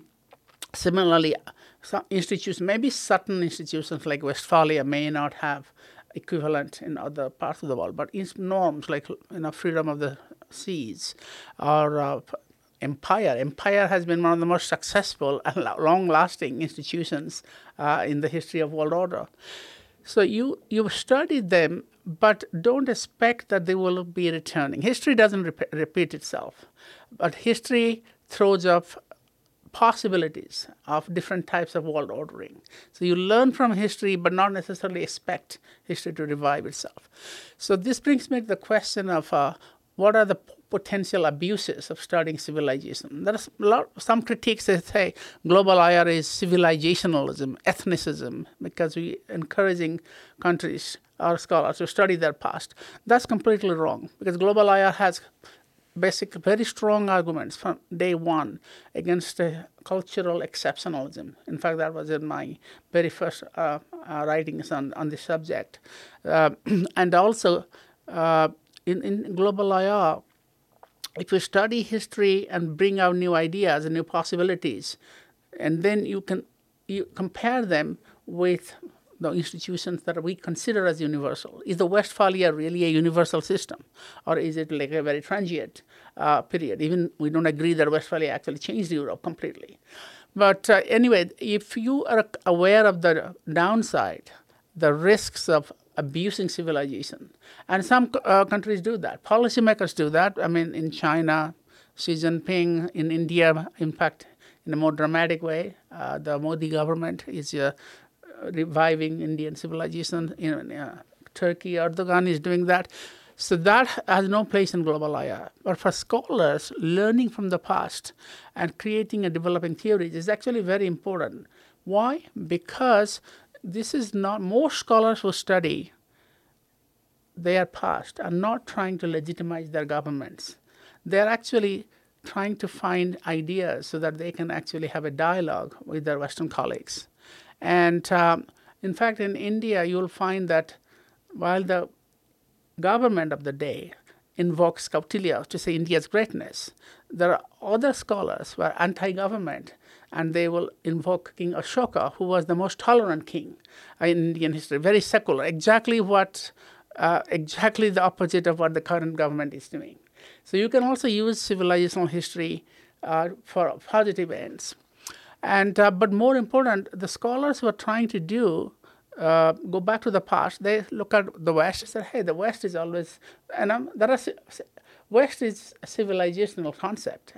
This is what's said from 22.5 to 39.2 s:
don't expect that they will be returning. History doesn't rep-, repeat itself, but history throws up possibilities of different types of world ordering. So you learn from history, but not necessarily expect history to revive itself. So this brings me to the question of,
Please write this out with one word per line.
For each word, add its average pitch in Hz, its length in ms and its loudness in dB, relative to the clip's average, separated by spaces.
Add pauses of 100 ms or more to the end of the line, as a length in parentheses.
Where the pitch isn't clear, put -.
don't 254 260 2
expect - 600 -2
that 190 160 2
they 185 100 2
will 185 280 0
be 175 280 -2
returning. 151 500 -4
History 247 340 2
doesn't 208 280 6
rep-, 160 300 -6
repeat 156 400 -2
itself, - 520 -10 (460)
but - 240 -2
history 233 680 0 (240)
throws 196 380 2
up 175 200 4 (880)
possibilities 185 920 0 (200)
of 156 260 -4
different 175 320 -4
types 175 300 -4
of 165 80 -2
world 151 260 -4
ordering. 113 520 -12 (320)
So - 120 -4
you 175 100 4
learn 214 360 6
from 247 220 2
history, 196 420 -2
but 180 180 0
not 196 180 2
necessarily 185 520 -6
expect - 560 -10 (240)
history 170 300 -8
to 156 120 -6
revive 147 400 -2
itself. - 440 -14 (480)
So - 180 2
this 220 240 -2
brings 285 320 2
me 247 80 0
to 220 80 -8
the 202 80 -2
question 202 540 -2
of, 160 240 -2